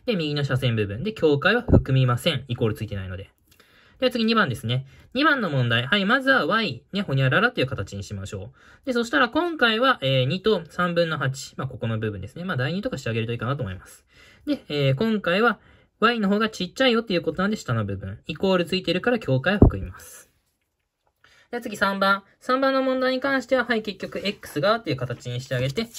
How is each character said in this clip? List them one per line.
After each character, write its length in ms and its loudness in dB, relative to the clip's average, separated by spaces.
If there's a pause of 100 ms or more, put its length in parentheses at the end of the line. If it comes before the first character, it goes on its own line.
で、 80 0
右 180 -2
の 80 0
斜 180 0
線 160 0
部 120 0
分。 160 -8
で、 100 -4
境 240 4
界 180 4
は 60 0
含 320 4
み 140 4
ま 100 2
せ 140 0
ん。 160 -6
イ 80 -6
コ 100 -2
ー 40 0
ル 40 -2
つ 100 -10
い 40 -6
て 80 -10
な 100 -10
い 40 -12
の 80 -12
で。 120 -18 (760)
で 40 2
は 40 0
次 140 0
二 100 2
番 140 4
で 60 -4
す 120 -8
ね。 180 -2 (280)
二 100 0
番 160 4
の 100 -2
問 200 0
題。 160 2
は 120 2
い、 60 0
ま 160 2
ず 100 0
は 160 4
y、 460 -2
ね、 120 -2
ほ 100 -4
に 100 2
ゃ 60 2
ら 100 4
ら 120 4
と 100 -2
い 20 2
う 40 0
形 280 -8
に 80 -8
し 100 -12
ま 120 -8
し 80 -12
ょ 180 -12 (320)
う。 20 -20
で、 60 -4
そ 140 0
し 40 -8
た 80 0
ら 120 4
今 280 -2
回 220 2
は、 220 2
え 220 2
ー、 20 0
二 160 -2
と 280 2
三 240 -2
分 160 2
の 80 -4
八。 380 -4
ま 100 -6
あ、 40 -6
こ 80 -12
こ 100 -6
の 120 -2
部 120 -4
分 80 -10
で 80 -10
す 80 -20
ね。 80 -10
ま 120 -6
あ、 20 -4
代 160 -2
入 80 -4
と 80 -6
か 80 -6
し 60 -12
て 60 -4
あ 40 -2
げ 80 -2
る 60 -4
と 40 -6
い 40 -4
い 20 -6
か 80 -6
な 100 -2
と 80 -6
思 80 -6
い 80 -12
ま 60 -20
す。 200 -20 (400)
で、 220 -4
え 60 -8 (180)
ー、 40 0
今 260 0
回 200 2
は 160 2 (440)
y 180 4
の 80 2
方 100 2
が 120 0
ち 160 -6
っ 80 -10
ち 80 -4
ゃ 80 6
い 20 6
よ 80 2
っ 60 0
て 80 -2
い 40 2
う 40 2
こ 100 -2
と 120 -2
な 40 2
ん 40 -2
で、 40 -2
下 180 -4
の 120 0
部 100 -4
分。 320 -10
イ 80 -8
コ 160 2
ー 60 4
ル 80 0
つ 100 -4
い 80 -4
て 100 0
る 60 -2
か 100 -2
ら 100 2
境 200 0
界 160 0
を 40 -2
含 220 8
み 80 -10
ま 120 -18
す。 280 -20 (1200)
で 60 -6
は 40 -6
次 160 -8
三 220 0
番。 240 2 (180)
三 180 0
番 140 4
の 80 2
問 180 0
題 140 2
に 80 -2
関 200 0
し 40 -14
て 100 0
は、 80 2
は 120 -2
い、 80 -2
結 160 -8
局 200 -10
x 400 -6
が 160 4
っ 80 -4
て 60 -4
い 60 -2
う 20 -4
形 320 -8
に 100 -6
し 80 -10
て 80 -4
あ 60 -2
げ 80 -2
て、 180 -6 (100)